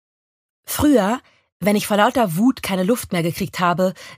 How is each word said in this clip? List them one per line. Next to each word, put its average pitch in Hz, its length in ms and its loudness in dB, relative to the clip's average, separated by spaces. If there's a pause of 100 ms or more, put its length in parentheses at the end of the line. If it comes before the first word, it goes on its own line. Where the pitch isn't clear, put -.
(640)
Früher, 254 560 2 (400)
wenn 208 160 2
ich 202 100 -2
vor 202 120 0
lauter 214 380 2
Wut 240 260 2
keine 185 220 -2
Luft 233 280 -2
mehr 175 100 0
gekriegt 170 380 -4
habe, 180 340 0 (240)